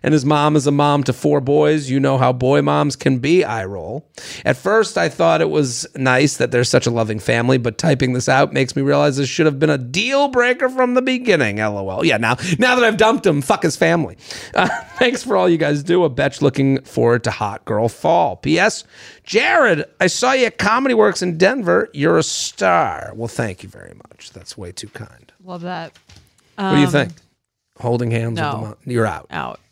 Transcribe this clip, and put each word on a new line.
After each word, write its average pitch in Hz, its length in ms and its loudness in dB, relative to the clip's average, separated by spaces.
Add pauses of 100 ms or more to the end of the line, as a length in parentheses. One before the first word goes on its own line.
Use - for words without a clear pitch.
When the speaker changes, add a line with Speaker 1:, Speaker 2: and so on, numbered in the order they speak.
Speaker 1:
and 156 120 2
his 143 120 2
mom 151 300 2
is 139 100 2
a 143 60 2
mom 143 320 2
to 131 100 0
four 147 280 0
boys. 147 500 2
You 135 80 2
know 135 180 2
how 127 160 2
boy 127 280 2
moms 147 340 0
can 131 240 0
be, 160 240 2
eye 107 220 -4
roll. 98 440 -10 (360)
At 131 120 0
first, 202 400 0
I 170 120 0
thought 165 320 2
it 156 80 0
was 139 360 -2 (100)
nice 131 420 2
that 120 140 0
they're 123 120 2
such 123 240 2
a - 40 2
loving 110 280 -2
family, 120 380 2
but 117 200 -4
typing 135 360 0
this 123 160 -2
out 135 240 2
makes 135 220 -2
me 139 60 -2
realize 143 360 2
this 139 120 -2
should 160 160 0
have 139 140 0
been 156 100 2
a 143 80 2
deal 226 520 -2
breaker 254 400 0
from 254 260 -2
the 254 60 4
beginning, 202 580 0
L 104 180 -2
O 98 120 -6
L. 95 160 -2
Yeah, 143 120 2
now, 120 200 0 (200)
now 247 180 2
that 247 100 2
I've 214 120 0
dumped 220 300 2
him, 147 140 2
fuck 196 220 0
his 165 120 0
family. 165 400 0 (400)
Uh, - 120 2
<laughs> - 300 -8
thanks 247 260 0
for 240 120 -2
all 185 140 4
you 170 80 4
guys 147 260 -2
do. 175 220 2
A 147 40 0
betch 139 320 -2
looking 135 420 2
forward 120 420 0
to 110 60 -2
hot 104 340 -8
girl 113 240 0
fall. 160 480 0
P 151 200 0
S, 202 280 0 (400)
Jared, 247 580 2 (160)
I 185 80 2
saw 247 240 0
you 262 140 2
at - 120 -6
Comedy 247 380 0
Works 208 260 2
in 180 160 -4
Denver. 190 560 2
You're 156 240 2
a 160 60 2
star. - 880 -2
Well, 113 140 -8
thank 110 340 -6
you 95 80 -18
very 50 240 -20 (160)
much. - 220 -20
That's - 260 -20
way 90 140 -14
too - 160 -14
kind. - 440 -20 (120)
Speaker 2:
Love 180 180 -14
that. 170 300 -10 (640)
Speaker 1:
What 190 160 -2
do - 80 4
you 143 60 6
Speaker 2:
Um, 135 60 -2
Speaker 1:
think? 143 200 0 (680)
Holding 120 320 -2
hands 117 240 -4
Speaker 2:
no. 160 160 -4
Speaker 1:
with - 100 -6
the 107 60 -10
mom? 110 80 -14 (100)
You're 117 220 0
out. 80 240 -8
Speaker 2:
Out. 62 280 -10 (120)